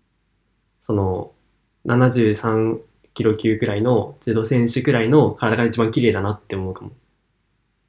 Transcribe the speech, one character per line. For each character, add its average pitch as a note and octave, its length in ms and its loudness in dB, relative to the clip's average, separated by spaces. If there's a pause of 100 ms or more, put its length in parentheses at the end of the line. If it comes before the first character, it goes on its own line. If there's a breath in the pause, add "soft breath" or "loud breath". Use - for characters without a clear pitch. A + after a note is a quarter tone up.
(840)
そ - 100 -6
の、 F#2+ 400 -2 (540)
七 B2 240 4
十 A2+ 240 2
三 A2+ 480 -2 (320)
キ - 80 -8
ロ A2 120 2
級 A2 220 0
く G#2+ 80 -4
ら G#2 120 -4
い G#2 60 -2
の、 A#2+ 380 0
柔 A2+ 140 -4
道 A2 100 0
選 A#2+ 220 0
手 A#2+ 160 -2
く C#3+ 100 2
ら A#2+ 100 2
い A2 60 0
の C3 220 4
体 A2 260 -2
が A#2+ 80 0
一 A2+ 140 -2
番 A2+ 120 0
綺 B2 120 0
麗 A2+ 100 4
だ G2 80 -2
な G2+ 120 -2
っ G2+ 100 -10
て - 120 -10
思 F#2+ 180 -6
う - 20 -12
か - 100 -16
も。 G2+ 60 -16 (1000)